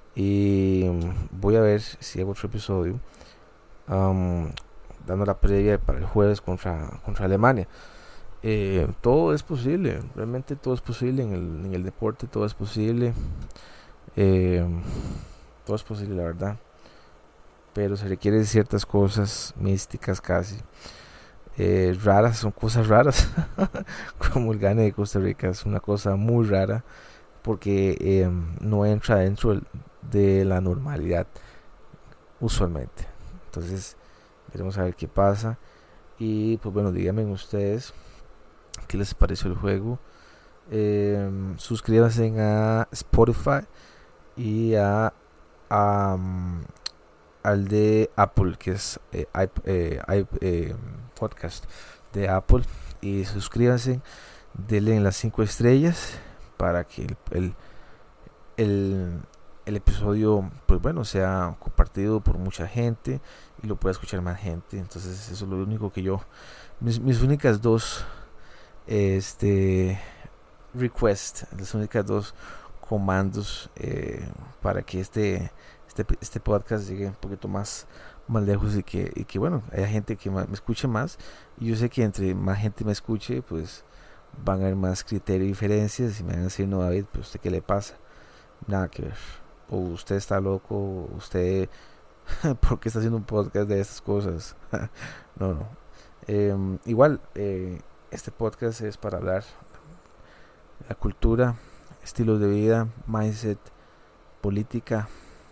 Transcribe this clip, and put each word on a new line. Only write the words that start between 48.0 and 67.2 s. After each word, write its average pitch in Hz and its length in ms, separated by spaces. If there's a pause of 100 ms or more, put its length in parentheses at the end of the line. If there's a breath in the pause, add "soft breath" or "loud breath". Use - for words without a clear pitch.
Apple, 95 420
que - 140
es, - 280 (120)
eh, - 220
iP-, - 320
eh, 85 420
iP-, 98 340
eh, 85 340 (440)
podcast - 460 (480 loud breath)
de 101 160
Apple, 95 340 (380 loud breath)
y 98 240
suscríbanse, 120 760 (520 loud breath)
denle 107 420
en 107 80
las 98 140
cinco 113 260
estrellas 135 720 (400 loud breath)
para 87 280
que - 180
el, - 140 (140)
el, 92 240 (1000 loud breath)
el, 98 640 (440)
el 107 100
episodio, 104 760 (160)
pues 90 160
bueno, 117 240
sea 95 540
compartido 104 640
por - 160
mucha 90 300
gente 120 540 (400 loud breath)
y 110 60
lo 104 80
pueda 95 160
escuchar 92 300
más 90 180
gente. 87 400
Entonces 92 500
eso 95 160
es 95 60
lo 95 60
único 104 340
que 95 100
yo, 95 200 (580 loud breath)
mis, 117 200
mis 117 220